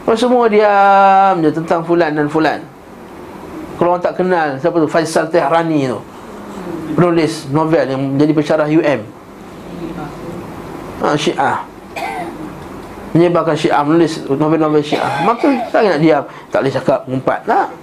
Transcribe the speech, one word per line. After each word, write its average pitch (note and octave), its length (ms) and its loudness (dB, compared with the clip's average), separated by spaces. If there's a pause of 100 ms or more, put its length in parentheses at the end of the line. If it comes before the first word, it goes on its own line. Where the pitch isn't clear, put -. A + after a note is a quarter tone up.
Kalau A3+ 160 2
semua B3 320 4
diam G3 880 6
je D#3 160 4
tentang E3 320 -2
fulan E3+ 240 2
dan D3+ 160 -2
fulan, C#3+ 320 0 (1200)
kalau F3 160 2
orang F3 80 -6
tak D#3+ 160 -4
kenal, E3 400 0
siapa D#3+ 160 0
tu? D#3 160 2
Faisal D#3+ 400 0
Tehrani D#3+ 560 2
tu, A2 120 -4 (1000)
penulis E3 560 2
novel D#3 320 2
yang C3+ 140 -2 (140)
menjadi D3+ 200 4
pensyarah D#3 320 0
U D#3 160 2
M. C3+ 180 0 (2000)
Ha, D3+ 120 2
Syiah. C#3 480 -2 (1500)
Menyebarkan E3 400 4
Syiah, D3 280 0
menulis D#3 420 2
novel-novel D3+ 580 2
Syiah. - 400 -4
Maka A#3+ 280 2 (200)
tak - 140 2
nak E3+ 140 2
diam, D3+ 240 4 (280)
tak - 120 0
boleh C3+ 100 -2
cakap, C3 320 0
ngumpat B2+ 400 -2
tak? A3+ 220 0 (160)